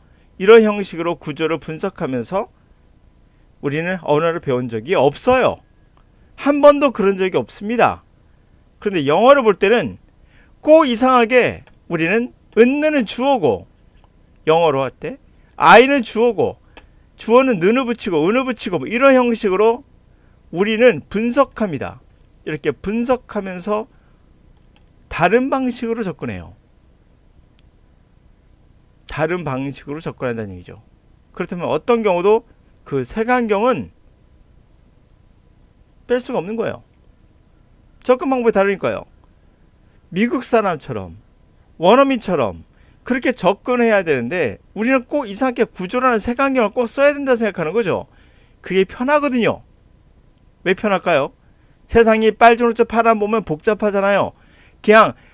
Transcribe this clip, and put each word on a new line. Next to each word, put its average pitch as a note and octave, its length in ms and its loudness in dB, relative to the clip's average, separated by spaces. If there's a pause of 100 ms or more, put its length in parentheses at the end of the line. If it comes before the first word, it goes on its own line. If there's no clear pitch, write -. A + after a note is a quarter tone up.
(380)
이런 A3 260 6
형식으로 F#3 520 -4
구조를 D#3 420 -6
분석하면서 D#3+ 920 -8 (1120)
우리는 E3 400 -4
언어를 D#3+ 400 -2
배운 B2+ 260 -4
적이 A#2 280 -4
없어요. D3 640 0 (760)
한 C#4+ 260 -2
번도 C#4+ 300 6
그런 G3 260 0
적이 F#3 200 -2
없습니다. G3 680 -2 (760)
그런데 F3+ 280 -2
영어를 A#3 360 4
볼 G#3+ 120 4
때는 F#3+ 420 0 (640)
꼭 D#4 260 6
이상하게 A#3 760 2 (240)
우리는 F3+ 460 -2 (240)
은, B3+ 240 4
느는 D4+ 240 0
주어고 F#3 640 -2 (800)
영어로 D#3 340 2
할 B2+ 100 -4
때 G3+ 260 -12 (380)
I는 A#3+ 460 6
주어고 G#3+ 560 -2 (580)
주어는 A#3+ 440 2
는을 A#3 260 2
붙이고 F3+ 420 -2
은을 B3 160 0
붙이고 A3 360 -6
뭐 C3 80 -8
이런 C4 280 4
형식으로 A3+ 680 0 (680)
우리는 G#3 560 2
분석합니다. G#3+ 960 -4 (420)
이렇게 D3+ 280 -4
분석하면서 G#3 1160 -6 (1200)
다른 A3 420 0
방식으로 A#3+ 540 -4
접근해요. G2+ 500 -10 (2500)
다른 E3 360 -4
방식으로 C#3 580 -10
접근한다는 A2+ 540 -8
얘기죠. F#2 260 -20 (500)
그렇다면 F3 380 -8
어떤 A3+ 340 0
경우도 G3+ 420 0 (380)
그 C3+ 200 -6
색안경은 A3 880 -2 (2250)
뺄 B3 120 -2
수가 B3 200 -6
없는 F#3+ 160 -8
거예요. B2+ 280 -8 (1200)
접근 B3+ 260 0
방법이 A#3+ 220 0
다르니까요. F#3+ 540 -2 (1040)
미국 A#3+ 340 -2
사람처럼 C3+ 720 -4 (600)
원어민처럼 F3+ 840 2 (400)
그렇게 B3+ 280 -2
접근해야 A3 720 0
되는데 C3+ 540 -2 (160)
우리는 B3 320 -2
꼭 C#4+ 220 -6
이상하게 A#3+ 380 -4
구조라는 A#3+ 540 -2
색안경을 B3 520 -2
꼭 A#3+ 160 -2
써야 C#4+ 260 2
된다 C4+ 220 -2
생각하는 F#3 380 -4
거죠. E3+ 340 -2 (540)
그게 F#3+ 220 0
편하거든요. B3 800 0 (1000)
왜 F#3 100 0
편할까요? F3+ 600 -2 (540)
세상이 A3 440 2
빨주노초 A#3 540 4
파란 A3+ 340 0
보면 G#3 240 -2
복잡하잖아요. G3 880 -2 (500)
그냥 G#3 320 6 (200)